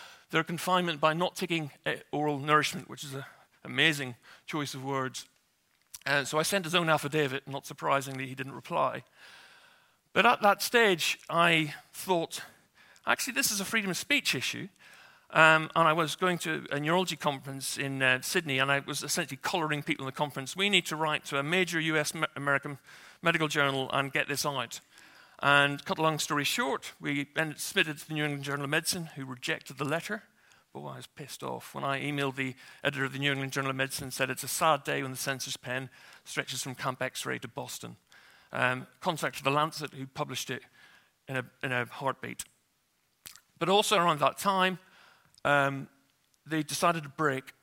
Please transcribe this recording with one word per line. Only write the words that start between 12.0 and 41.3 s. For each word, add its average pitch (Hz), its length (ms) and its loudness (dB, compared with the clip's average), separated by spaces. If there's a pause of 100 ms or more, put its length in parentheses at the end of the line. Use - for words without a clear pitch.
"Actually, - 280 2
this 254 180 0
is 202 80 -2
a 190 60 -2
freedom 202 260 0
of 165 60 -2
speech - 380 0
issue." 127 340 -4 (640)
Um, 160 420 8
and 165 120 6
I 156 60 6
was 160 240 0
going 180 220 2
to 156 320 -4
a 143 80 -2
neurology 165 360 0
conference 135 640 -4
in, 135 240 -2
uh, 131 200 4
Sydney, 147 380 0
and 135 100 4
I 139 100 4
was 143 240 -6
essentially 147 340 -4
collaring 151 460 -2
people 139 200 -4
in 131 40 -6
the 131 100 -10
conference. 139 400 -4
"We 196 120 2
need 185 180 4
to 156 100 -4
write 156 280 0
to 143 140 0
a 139 40 0
major 170 360 0
U 160 160 0
S 151 180 0
me-, 160 120 -2 (100)
American 139 440 -2 (420)
medical 165 260 2
journal 139 440 2
and 135 200 0
get 147 160 -2
this 143 180 -2
out." 131 360 -6 (640)
And 143 420 4
cut 190 120 -4
a 156 40 -2
long 156 180 2
story 143 240 0
short, 240 560 -2
we 143 240 -4 (100)
then 156 240 -2
submitted 156 420 -2
to - 80 -16
the 156 60 -8
New 151 120 0
England 143 180 -4
Journal 143 220 -4
of 135 40 -4
Medicine, 165 360 -2 (100)
who 135 100 -8
rejected 131 520 -8
the 143 80 -4
letter. 165 380 -4 (500)
But 139 80 -12
I 139 160 -12
was 127 100 -18
pissed - 340 -14
off 127 320 -10
when 139 100 -8
I 139 180 -2
emailed 143 340 -2
the 131 200 -4 (280)
editor 135 220 0
of 135 80 -4
the 135 60 -6
New 143 120 2
England 135 220 -4
Journal 135 180 -2
of 131 60 -2
Medicine 135 280 -4
and 127 80 -10
said, 131 160 0
"It's 131 140 -4
a 135 60 -8
sad 156 340 2
day 143 180 -2
when 131 100 -4
the 127 60 -10
censor's 135 400 -4
pen 127 320 -6 (360)
stretches 131 360 -6
from 131 140 -8
Camp 131 260 -4
X-Ray 127 380 -4
to 120 80 -12
Boston." 120 480 -12 (560)
Um, 127 340 0 (140)
contacted 147 460 -4
the 135 60 4
Lancet, 151 420 0
who 135 140 -10
published 135 420 -6
it 123 140 -8 (640)
in 131 100 -4